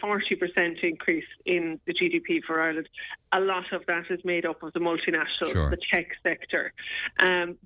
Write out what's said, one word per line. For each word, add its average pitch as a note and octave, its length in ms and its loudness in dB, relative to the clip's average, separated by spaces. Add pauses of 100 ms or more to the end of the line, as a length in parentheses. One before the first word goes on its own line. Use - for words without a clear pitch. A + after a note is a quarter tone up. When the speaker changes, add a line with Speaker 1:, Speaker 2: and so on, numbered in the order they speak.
Speaker 1:
forty G#3 340 0
percent F3 480 0
increase E3 420 0 (220)
in E3+ 400 0
the F3 60 -2
G F3 160 2
D E3+ 100 0
P E3 260 0
for D#3+ 160 -2
Ireland. D#3+ 280 -2 (420)
A F#3 80 4
lot F#3+ 340 0
of E3+ 140 -6
that E3+ 240 -4
is F3+ 140 0
made F3 200 0
up E3 200 -4
of D#3 80 -10
the E3+ 80 -2
multinational, D#3+ 720 0
Speaker 2:
Sure. D#3 180 2
Speaker 1:
the E3+ 80 0 (160)
tech F3 140 0 (160)
sector. - 480 -2 (480)
Um, F3+ 440 4